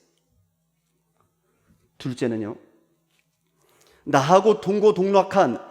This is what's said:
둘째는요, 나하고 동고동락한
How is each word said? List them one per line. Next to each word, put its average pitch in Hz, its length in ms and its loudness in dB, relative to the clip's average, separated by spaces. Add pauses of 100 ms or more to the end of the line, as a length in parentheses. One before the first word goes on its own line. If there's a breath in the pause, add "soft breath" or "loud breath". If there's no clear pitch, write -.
(2000)
둘째는요, 117 580 -6 (1500)
나하고 185 560 2
동고동락한 190 1000 0 (120)